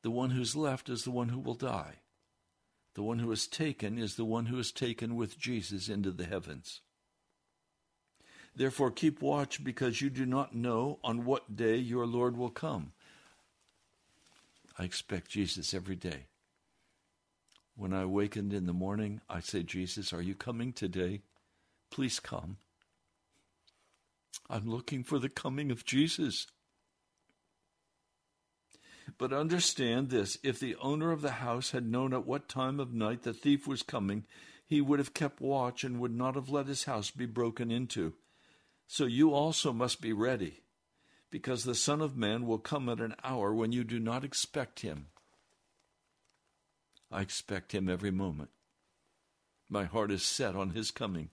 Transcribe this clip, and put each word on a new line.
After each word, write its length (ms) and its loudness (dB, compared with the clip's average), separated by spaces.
The 80 2
one 200 2
who's 260 0
left 320 0
is 160 -4
the 60 -4
one 200 0
who 80 -2
will 160 -4
die. 460 -4
The 80 -6
one 160 0
who 120 0
is 160 0
taken 520 -2
is 180 -2
the 80 0
one 220 0
who 120 0
is 140 -2
taken 440 -2
with 220 -2
Jesus 500 -2
into 240 0
the 140 -4
heavens. 540 -6
Therefore, 360 4
keep 300 2
watch, 420 0
because 380 0
you 100 2
do 140 -2
not 300 0
know 500 0
on 200 0
what 320 0
day 200 6
your 300 2
Lord 300 2
will 140 -2
come." 440 -4
I 60 -2
expect 460 -4
Jesus 440 -2
every 220 -4
day. 300 -6
When 180 -4
I 100 0
awakened 520 2
in 100 0
the 80 2
morning, 560 0
I 120 -4
say, 220 -2
"Jesus, 520 -4
are 80 -2
you 120 -2
coming 380 -4
today? 500 -2
Please 280 -2
come." 380 -8
I'm 220 -2
looking 340 -4
for 140 0
the 100 -2
coming 420 -4
of 140 -4
Jesus. 640 2
But 140 0
understand 760 2
this, 340 2
if 160 0
the 180 -4
owner 360 2
of 80 0
the 120 0
house 380 -2
had 160 0
known 260 2
at 140 0
what 220 -2
time 320 0
of 140 -4
night 280 0
the 120 -2
thief 320 4
was 160 -2
coming, 440 -2
he 140 4
would 180 6
have 160 0
kept 260 0
watch 440 0
and 160 -2
would 140 0
not 200 0
have 140 -4
let 180 0
his 180 -2
house 260 -2
be 160 -4
broken 440 0
into. 460 0
So 180 0
you 300 8
also 380 4
must 280 0
be 120 -2
ready, 500 0
because 340 -2
the 100 0
Son 260 2
of 160 0
Man 300 2
will 120 2
come 300 -2
at 120 0
an 220 -2
hour 320 2
when 180 4
you 120 2
do 140 -2
not 260 0
expect 560 -4
him. 300 -6
I 100 -4
expect 520 -4
him 160 2
every 220 0
moment. 400 -2
My 160 -2
heart 260 0
is 140 0
set 320 0
on 140 0
his 200 -2
coming. 420 -4